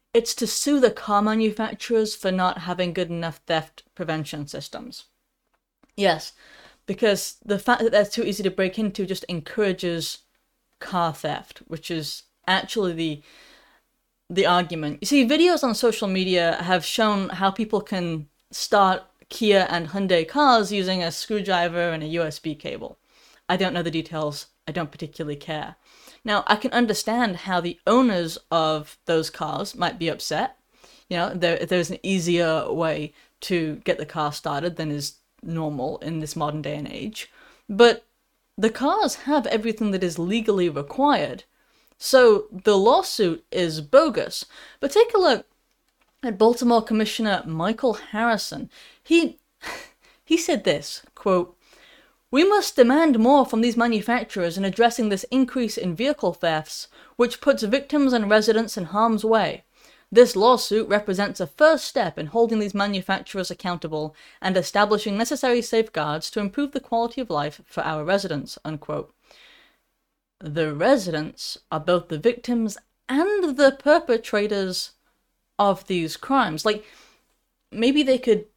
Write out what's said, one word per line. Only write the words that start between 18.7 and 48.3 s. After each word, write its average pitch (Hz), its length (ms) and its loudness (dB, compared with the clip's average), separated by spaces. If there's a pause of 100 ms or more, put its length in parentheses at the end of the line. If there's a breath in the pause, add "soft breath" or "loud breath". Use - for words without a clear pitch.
Kia 196 400 4
and 165 180 -2
Hyundai 180 400 0
cars 247 440 4
using 185 300 -2
a 170 80 -4
screwdriver 175 800 -2
and 156 120 -4
a 156 60 -8
U 165 140 -2
S 156 160 -6
B 156 160 -8
cable. - 440 -12 (500 soft breath)
I 185 80 0
don't 185 160 -2
know 175 100 -2
the 165 80 -4
details. 156 580 -6 (200)
I 160 40 -10
don't 156 180 -6
particularly 147 460 -10
care. 151 400 -10 (460 soft breath)
Now, 208 240 0
I 208 100 2
can 247 160 -4
understand 220 640 0
how 180 240 -2
the 175 260 -6
owners 196 500 2 (140)
of 156 560 -2
those 160 240 0
cars 156 440 -8
might - 240 -4
be 165 100 -4
upset. - 500 -6 (500 soft breath)
You 180 80 -6
know, 170 180 -4
there, 170 300 0
there's 175 260 0
an - 120 -10
easier 170 680 0
way 156 440 -4 (280 soft breath)
to 160 420 -2
get 175 120 0
the 151 100 -10
car 151 260 -4
started 160 440 -6
than 156 140 -6
is 147 240 -6 (280)
normal 156 560 -6
in 165 220 -8
this 151 160 -10
modern 151 240 -4
day 147 160 -8
and 147 120 -10
age. - 420 -12 (380 soft breath)
But 233 360 6 (520)
the 214 140 0
cars 302 460 0 (100)
have 285 220 0
everything 220 420 -2
that 190 140 -2
is 170 120 -4
legally 190 520 0
required. 165 760 -2 (560)
So 240 540 6
the 202 260 2
lawsuit 220 720 2
is 165 300 -2
bogus. 240 640 2 (340 loud breath)
But 269 140 -4
take 466 200 4
a 427 60 2
look 294 280 2 (760)
at 220 160 -4
Baltimore 240 440 4
Commissioner 214 640 -2
Michael 202 480 -2
Harrison. - 760 -4 (320 loud breath)